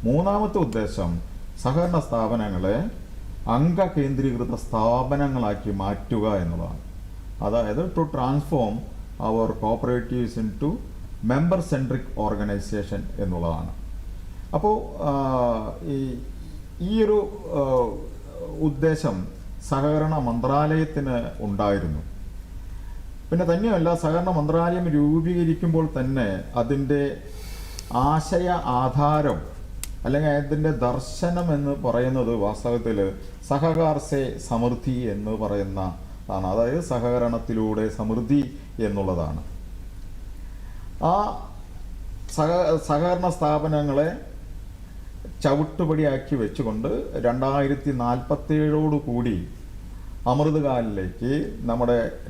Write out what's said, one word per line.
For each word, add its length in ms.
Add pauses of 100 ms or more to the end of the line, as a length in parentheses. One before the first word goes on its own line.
മൂന്നാമത്തെ 500
ഉദ്ദേശം 600 (420)
സഹകരണ 360 (100)
സ്ഥാപനങ്ങളെ 680 (800)
അംഗ 240 (160)
കേന്ദ്രീകൃത 580 (100)
സ്ഥാപനങ്ങളാക്കി 1040 (120)
മാറ്റുക 440 (160)
എന്നുള്ളതാണ്. 380 (680)
അതായത് 380 (120)
to 60 (120)
transform 600 (540)
our 200 (140)
cooperatives 800
into 280 (600)
member 260 (140)
centric 320 (200)
organization 760 (220)
എന്നുള്ളതാണ്. 500 (840)
അപ്പോൾ, 180 (360)
ആ, 20 (840)
ഈ, 20 (920)
ഈയൊരു, 320 (400)
ആ, 40 (1080)
ഉദ്ദേശം 480 (520)
സഹകരണ 460 (120)
മന്ത്രാലയത്തിന് 920 (300)
ഉണ്ടായിരുന്നു. 560 (1300)
പിന്നെ 220
തന്നെയല്ല, 500
സഹകരണ 280 (100)
മന്ത്രാലയം 560
രൂപീകരിക്കുമ്പോൾ 1000
തന്നെ 460 (200)
അതിൻ്റെ 400 (1080)
ആശയ 380 (320)
ആധാരം 600 (640)
അല്ലെങ്കിൽ 260
അതിൻ്റെ 420 (140)
ദർശനം 680
എന്ന് 200 (120)
പറയുന്നത് 480 (100)
വാസ്തവത്തിൽ 540 (500)
സഹകാർ 500 (120)
സേ 280 (100)
സമൃദ്ധി 500 (160)
എന്ന് 160
പറയുന്ന 500 (520)
ആണ്. 140
അതായത് 380
സഹകരണത്തിലൂടെ 1040
സമൃദ്ധി 540 (440)
എന്നുള്ളതാണ്. 560 (1600)
ആ 100 (1200)
സഹ-, 400 (100)
സഹകരണ 420
സ്ഥാപനങ്ങളെ 880 (1300)
ചവിട്ടുപടിയാക്കി 960
വെച്ചുകൊണ്ട് 480 (340)
രണ്ടായിരത്തി 680
നാൽപത്തേഴോടു 1040
കൂടി 520 (840)
അമൃതകാലിലേക്ക് 1000 (280)
നമ്മുടെ 380 (320)